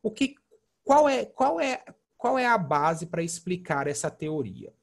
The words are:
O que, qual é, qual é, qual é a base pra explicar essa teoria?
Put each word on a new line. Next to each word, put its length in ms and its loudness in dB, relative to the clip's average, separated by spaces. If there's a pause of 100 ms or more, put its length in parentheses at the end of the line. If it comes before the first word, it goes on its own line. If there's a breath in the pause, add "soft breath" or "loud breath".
O 80 -2
que, 240 -4 (480)
qual 240 6
é, 180 2
qual 340 0
é, 240 -2 (340)
qual 200 0
é 100 2
a 100 4
base 480 0
pra 180 -4
explicar 640 -4
essa 220 -4
teoria? 720 -8